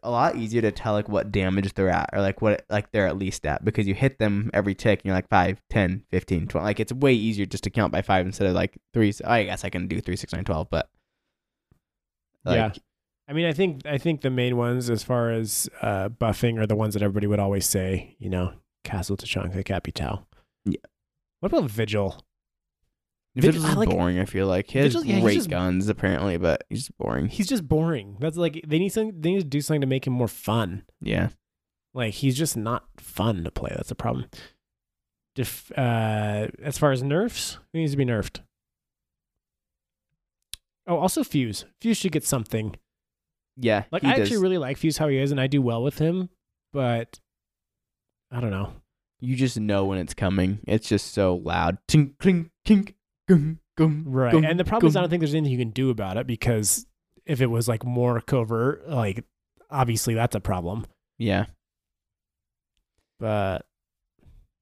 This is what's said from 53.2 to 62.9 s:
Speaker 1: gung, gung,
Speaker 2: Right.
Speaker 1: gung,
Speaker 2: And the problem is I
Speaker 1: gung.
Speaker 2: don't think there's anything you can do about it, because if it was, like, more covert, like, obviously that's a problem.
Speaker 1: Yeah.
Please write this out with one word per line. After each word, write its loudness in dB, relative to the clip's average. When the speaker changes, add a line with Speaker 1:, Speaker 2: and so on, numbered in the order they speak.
Speaker 1:
gung, 4
gung, 4
Speaker 2:
Right. 2
Speaker 1:
gung, 6
Speaker 2:
And 2
the 2
problem 4
is 4
I 2
Speaker 1:
gung. 2
Speaker 2:
don't 0
think 2
there's 0
anything 2
you 0
can -2
do 0
about -2
it, -2
because 0
if 0
it 4
was, 0
like, -2
more 2
covert, 0
like, -2
obviously 0
that's 0
a -2
problem. -4
Speaker 1:
Yeah. 0